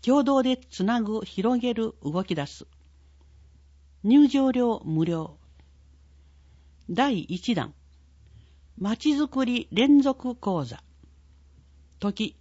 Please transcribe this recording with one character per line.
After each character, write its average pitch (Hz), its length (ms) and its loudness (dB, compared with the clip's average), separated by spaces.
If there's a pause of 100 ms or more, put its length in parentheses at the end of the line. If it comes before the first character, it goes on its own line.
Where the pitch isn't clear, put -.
共 277 180 4
同 269 220 2
で 254 120 0
つ - 280 -8
な 233 160 0
ぐ、 214 220 -4
広 226 380 -2
げ 240 140 -2
る、 226 280 -4
動 160 200 -4
き 185 140 -4
出 143 100 -6
す。 - 200 -18 (1400)
入 277 240 6
場 269 240 2
料 240 320 0
無 156 200 0
料。 165 340 -6 (1500)
第 226 320 0
一 180 360 -4
弾。 - 180 -6 (1040)
ま 208 180 -4
ち 302 140 0
づ 294 160 0
く 262 180 -2
り 240 280 -4
連 277 300 6
続 262 340 -2
講 180 280 -4
座。 - 180 -14 (1160)
時。 202 420 -4